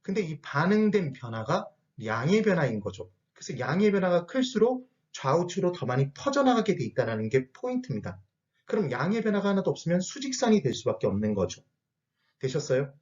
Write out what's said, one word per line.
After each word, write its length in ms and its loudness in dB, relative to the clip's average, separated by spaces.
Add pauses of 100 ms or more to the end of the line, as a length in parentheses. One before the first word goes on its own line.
근데 200 -4
이 200 -4
반응된 720 2
변화가 540 -4 (380)
양의 380 2
변화인 360 2
거죠. 320 -8 (220)
그래서 260 -12
양의 320 2
변화가 360 2
클수록 640 0 (220)
좌우측으로 640 0
더 140 -6
많이 260 0
퍼져나가게 640 2
돼 80 -2
있다는 460 -2
게 200 0
포인트입니다. 720 -6 (420)
그럼 280 -2
양의 300 -2
변화가 260 0
하나도 240 0
없으면 280 0
수직선이 600 0
될 100 0
수밖에 360 -2
없는 260 0
거죠. 280 -2 (760)
되셨어요? 640 -2